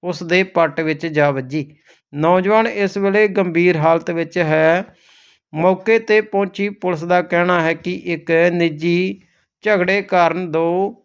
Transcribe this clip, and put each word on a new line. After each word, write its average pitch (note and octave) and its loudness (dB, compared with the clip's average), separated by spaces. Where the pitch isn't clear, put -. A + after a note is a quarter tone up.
ਉਸ F3 -8
ਦੇ F3+ 0
ਪੱਟ E3 0
ਵਿੱਚ D#3 -4
ਜਾ D3 2
ਵੱਜੀ। C#3 -6
ਨੌਜਵਾਨ F#3 2
ਇਸ G#3 -4
ਵੇਲੇ G3+ 2
ਗੰਭੀਰ F3 2
ਹਾਲਤ E3 0
ਵਿੱਚ E3 -4
ਹੈ। D#3+ 2
ਮੌਕੇ F#3 2
'ਤੇ A3 2
ਪਹੁੰਚੀ G3+ -4
ਪੁਲਿਸ F3+ -6
ਦਾ F3 2
ਕਹਿਣਾ F3 0
ਹੈ E3 0
ਕਿ F3+ -8
ਇੱਕ E3+ -6
ਨਿੱਜੀ E3+ 0
ਝਗੜੇ G3 0
ਕਾਰਨ F3 0
ਦੋ F3 -2